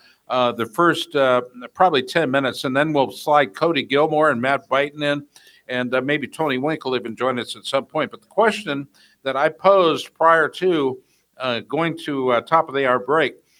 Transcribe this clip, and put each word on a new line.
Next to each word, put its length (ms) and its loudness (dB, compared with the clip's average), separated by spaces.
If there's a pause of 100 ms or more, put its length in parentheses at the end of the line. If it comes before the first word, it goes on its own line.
(280)
uh, 240 2
the 140 -4
first, 500 0
uh, 280 4 (300)
probably 300 2
ten 260 0
minutes, 360 -2
and 100 -2
then 160 2
we'll 180 0
slide 460 0
Cody 280 0
Gilmore 480 2
and 100 -2
Matt 260 -2
Byton 340 -2
in, 240 -2 (440)
and, 260 -4
uh, 60 0
maybe 260 -2
Tony 300 -2
Winkle 400 -4
even 180 -8
join 240 -2
us 160 -8
at 80 -20
some 220 -4
point. 260 -6
But 80 -20
the 80 -20
question 640 -2 (340)
that 140 -4
I 100 2
posed 640 2
prior 360 4
to, 520 -2 (360)
uh, 240 -4
going 360 -4
to, 360 -2
uh, 80 2
top 280 0
of 60 -6
the 100 0
hour 140 2
break, 360 0 (240)